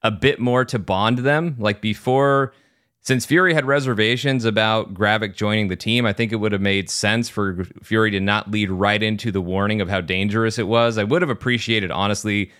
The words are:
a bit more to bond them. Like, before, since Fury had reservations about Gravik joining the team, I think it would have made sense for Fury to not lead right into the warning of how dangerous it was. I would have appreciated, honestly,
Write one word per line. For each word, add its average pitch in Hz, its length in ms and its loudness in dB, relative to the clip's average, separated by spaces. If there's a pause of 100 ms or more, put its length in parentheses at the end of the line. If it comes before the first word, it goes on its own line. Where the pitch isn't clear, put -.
a 113 100 0
bit 127 280 2
more 123 260 2
to 123 140 -4
bond 101 400 0
them. 147 380 0
Like, 104 240 -2
before, 135 720 0 (480)
since 127 240 0
Fury 175 280 4
had 147 120 0
reservations 127 800 0
about 110 500 0
Gravik 104 420 0
joining 104 340 0
the 92 80 -4
team, 120 280 0
I 104 80 2
think 113 180 -2
it 113 60 -2
would 104 140 -2
have 98 100 -2
made 98 280 0
sense 113 400 0
for 95 360 -4 (180)
Fury 110 280 2
to 98 80 0
not 101 320 0
lead 104 180 0
right 101 320 2
into 107 300 -2
the 95 100 -2
warning 98 380 -2
of 92 100 -2
how 95 120 0
dangerous 101 580 0
it 101 80 -2
was. 117 300 2
I 107 80 2
would 147 160 2
have 165 80 0
appreciated, 110 600 -2
honestly, 101 720 -2